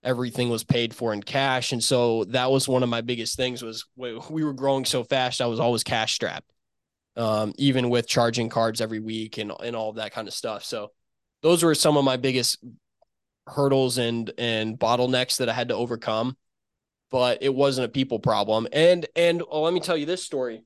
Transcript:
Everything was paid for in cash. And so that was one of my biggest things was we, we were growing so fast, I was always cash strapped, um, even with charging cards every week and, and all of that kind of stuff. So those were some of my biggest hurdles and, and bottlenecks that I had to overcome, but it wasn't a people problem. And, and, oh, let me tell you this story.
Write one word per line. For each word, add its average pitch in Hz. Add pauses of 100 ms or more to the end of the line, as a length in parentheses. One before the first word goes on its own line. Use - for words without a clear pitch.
Everything 123
was 110
paid 117
for 117
in 104
cash. 135
And 120
so 120
that 127
was 135
one 127
of 120
my 117
biggest 117
things 127
was 113 (100)
we, 123 (120)
we 156
were 147
growing 135
so 123
fast, 127
I 123
was 117
always 120
cash 110
strapped, - (680)
um, 107
even 127
with 120
charging 117
cards 113
every 110
week 110
and, 104 (100)
and 120
all 110
of 110
that 107
kind 107
of -
stuff. 107
So 107 (500)
those 165
were 160
some 151
of 139
my 131
biggest 127 (840)
hurdles 135
and, 117
and 110
bottlenecks 123
that 123
I 113
had 120
to 120
overcome, 117 (720)
but 127
it 139
wasn't 131
a 110
people 131
problem. 107
And, 170 (120)
and, 170
oh, 156
let 170
me 180
tell 180
you 147
this 180
story. 123